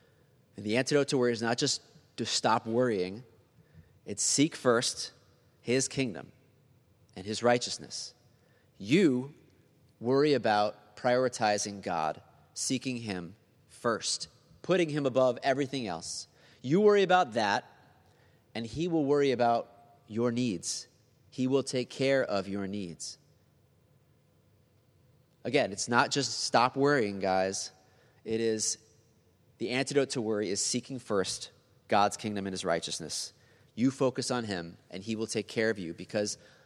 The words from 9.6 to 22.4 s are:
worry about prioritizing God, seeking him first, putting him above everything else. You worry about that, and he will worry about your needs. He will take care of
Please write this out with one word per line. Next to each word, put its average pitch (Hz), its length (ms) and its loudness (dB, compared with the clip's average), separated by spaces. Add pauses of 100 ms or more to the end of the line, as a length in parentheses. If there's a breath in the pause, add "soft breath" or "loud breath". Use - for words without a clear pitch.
worry 139 340 4
about 107 640 0
prioritizing 107 840 0
God, 80 400 -2 (320)
seeking 127 460 -4
him 95 360 -8 (340)
first, - 600 -4 (320)
putting 175 300 0
him 143 160 -2
above 127 360 2
everything 135 440 0
else. - 400 -8 (340 soft breath)
You 151 220 2
worry 208 200 6
about 180 320 2
that, 107 300 2 (880 soft breath)
and 117 120 -6
he 139 200 -4
will 165 180 0
worry 143 260 4
about 117 400 2 (380)
your 117 220 0
needs. 117 580 -4 (420)
He 127 160 -2
will 131 160 2
take 127 260 -4
care 135 340 2
of 98 260 -2